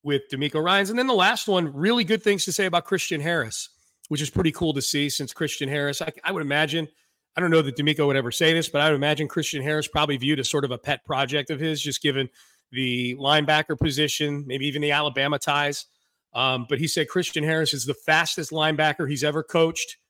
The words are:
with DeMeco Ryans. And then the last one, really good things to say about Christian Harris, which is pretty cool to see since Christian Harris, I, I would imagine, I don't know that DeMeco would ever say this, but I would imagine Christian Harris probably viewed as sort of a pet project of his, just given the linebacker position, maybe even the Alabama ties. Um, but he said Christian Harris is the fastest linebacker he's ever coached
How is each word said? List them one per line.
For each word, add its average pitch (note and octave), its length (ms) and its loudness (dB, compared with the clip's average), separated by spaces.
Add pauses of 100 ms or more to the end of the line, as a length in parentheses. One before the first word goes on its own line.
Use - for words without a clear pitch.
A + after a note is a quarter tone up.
with C#3+ 180 0 (100)
DeMeco D3 300 -2
Ryans. G3 280 2
And A#3 80 0
then C4 100 2
the B3+ 40 2
last G#3+ 360 2
one, F3 260 2
really G#3+ 300 2
good G#3+ 180 0
things G3+ 220 2
to E3+ 80 -4
say F#3+ 140 0
about F3 180 0
Christian E3+ 360 -2
Harris, D3+ 480 -4 (400)
which D3 140 -2
is D3 80 -4
pretty E3+ 220 2
cool E3 220 0
to C#3 60 -2
see D3 300 -2
since C3+ 220 -6
Christian C#3+ 360 -4
Harris, C#3+ 320 -2
I, D#3 120 -6 (120)
I F3+ 80 0
would E3+ 100 -4
imagine, D3 460 0 (480)
I E3 40 -2
don't F3 100 2
know D#3+ 120 6
that C3+ 140 -4
DeMeco D3 300 2
would C#3 100 4
ever A#2+ 160 0
say E3 220 4
this, E3 140 0
but C#3+ 120 0
I D#3 100 4
would D3 60 4
imagine D3 320 0
Christian D3 340 -4
Harris D3+ 260 -2
probably D3 280 0
viewed C#3 240 0
as B2 80 -4
sort C#3+ 160 0
of B2+ 60 -4
a B2 80 -6
pet - 260 -4
project C#3 460 -2
of C#3+ 100 -4
his, D#3 220 -2
just C#3+ 200 -6
given C3+ 260 0 (440)
the B2 440 -2
linebacker D3+ 640 2
position, C#3+ 680 -2
maybe C3+ 200 -6
even D3 160 -2
the D3 80 0
Alabama C#3+ 480 0
ties. C#3+ 480 -2 (460)
Um, B2+ 360 0
but C#3 100 0
he D#3 100 0
said D3+ 200 -2
Christian E3+ 360 -2
Harris D#3 300 0
is C3+ 100 -4
the C3+ 100 -4
fastest D#3+ 560 0
linebacker D#3 580 0
he's C#3 140 -2
ever D3+ 200 0
coached - 560 0 (120)